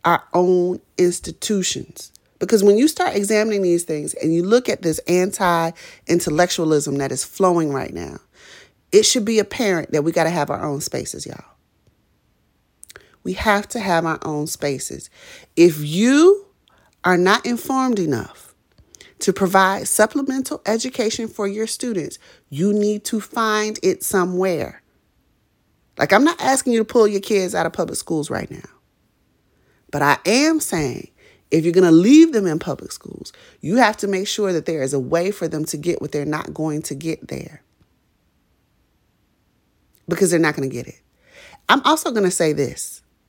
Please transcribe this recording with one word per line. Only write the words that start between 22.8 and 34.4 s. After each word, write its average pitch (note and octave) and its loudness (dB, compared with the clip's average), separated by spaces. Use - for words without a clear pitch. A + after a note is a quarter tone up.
to A3 -4
find G#3+ -2
it F#3 0
somewhere. F3+ -2
Like, - 2
I'm A3+ 6
not E4+ 0
asking C4 0
you A3+ 2
to A3 0
pull A3 4
your G3+ -2
kids G3 -2
out F3 -2
of E3+ -6
public - -6
schools D3+ -6
right - -8
now. - -16
But C#3+ -2
I C#3+ 4
am D4 2
saying, - -4
if D#3+ 2
you're E3+ 0
gonna F3+ 6
leave C#4 8
them G#3 0
in D#3 -2
public - -8
schools, - -18
you E3+ -4
have A3 4
to G#3 -4
make G3 -4
sure G3+ -2